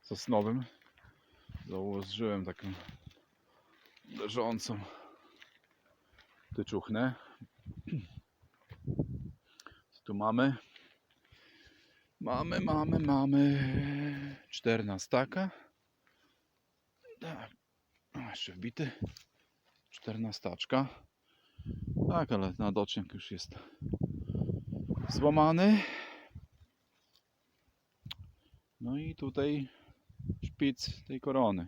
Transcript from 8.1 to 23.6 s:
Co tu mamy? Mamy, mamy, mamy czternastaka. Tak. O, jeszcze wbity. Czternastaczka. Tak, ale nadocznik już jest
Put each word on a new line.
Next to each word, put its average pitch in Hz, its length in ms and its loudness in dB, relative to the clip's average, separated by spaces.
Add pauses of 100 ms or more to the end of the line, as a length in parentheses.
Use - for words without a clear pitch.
Co - 140 -20
tu 104 100 -8
mamy? 117 420 4 (1600)
Mamy, 123 400 0
mamy, 156 380 4
mamy 143 1400 4 (140)
czternastaka. 117 1000 0 (1700)
Tak. - 360 -10 (580)
O, 147 40 -6
jeszcze 110 340 -8
wbity. 120 380 -4 (1000)
Czternastaczka. 110 1000 -2 (1200)
Tak, 170 240 2
ale 95 260 0
nadocznik 101 560 0
już - 160 -12
jest - 240 -10 (1500)